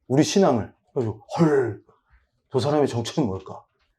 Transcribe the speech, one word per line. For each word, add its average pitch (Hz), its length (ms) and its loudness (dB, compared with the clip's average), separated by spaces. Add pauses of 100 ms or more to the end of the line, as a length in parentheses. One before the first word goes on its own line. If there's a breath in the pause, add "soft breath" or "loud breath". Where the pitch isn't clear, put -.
우리 135 140 4
신앙을. 147 500 2 (200)
그래가지고 113 280 -4 (180)
"헐, 139 440 2 (680)
저 131 60 -2
사람의 143 300 2
정체는 120 400 -4
뭘까?" - 360 -12 (340)